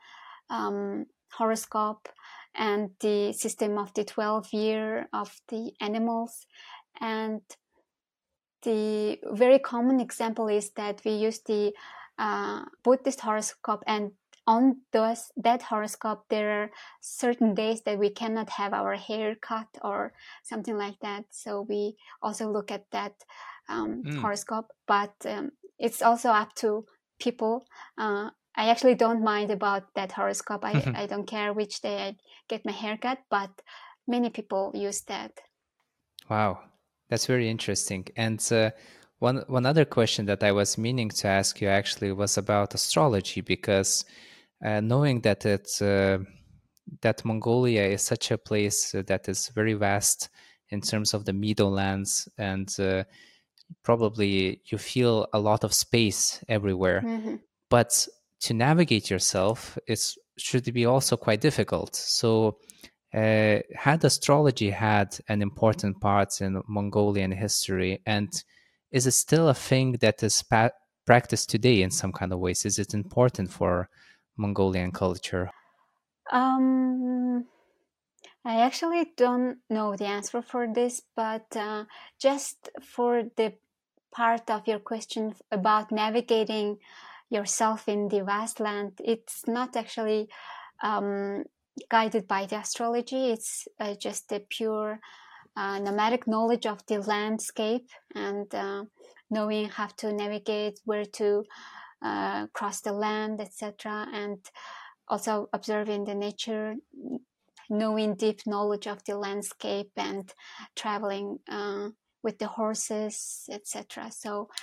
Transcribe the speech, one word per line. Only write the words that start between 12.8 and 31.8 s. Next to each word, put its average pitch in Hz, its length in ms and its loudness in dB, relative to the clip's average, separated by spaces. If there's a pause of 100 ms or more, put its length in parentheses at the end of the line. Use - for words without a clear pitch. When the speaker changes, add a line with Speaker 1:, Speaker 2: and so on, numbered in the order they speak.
Speaker 1:
Buddhist 262 380 2
horoscope, 214 680 -2
and 208 260 -2 (340)
on 254 340 6 (120)
those, 226 440 0
that 240 260 2
horoscope, 214 680 -6
there 208 200 0
are 208 200 -2 (300)
certain 240 540 0
days 220 280 -2
that 208 160 -2
we 208 100 4
cannot 220 400 -4
have 202 240 -4
our 196 240 -2
hair 214 380 -6
cut 220 340 -8 (140)
or 202 320 -6 (280)
something 220 340 -6
like 202 260 -6
that. 208 280 -10
So 208 380 -8
we 208 280 -4 (260)
also 214 280 -4
look 208 220 -4
at 202 180 -12
that, 202 220 -6 (560)
um, - 340 -6
Speaker 2:
Mm. 143 180 -6
Speaker 1:
horoscope, 208 520 -4 (140)
but, 202 280 0 (120)
um, - 260 -6 (260)
it's - 220 -2
also 233 300 4
up 214 260 2
to 220 300 -2 (340)
people, 240 460 -2 (320)
uh, 208 320 -2 (280)
I 220 120 4
actually 233 260 8
don't 233 260 4
mind 208 300 2
about 196 420 -2
that 190 180 -4
horoscope. 202 520 -4
I, 202 80 -2 (200)
Speaker 3:
<laughs> 208 100 -4
Speaker 1:
I 208 40 -4
don't 202 200 -6
care 208 260 -4
which 214 280 -4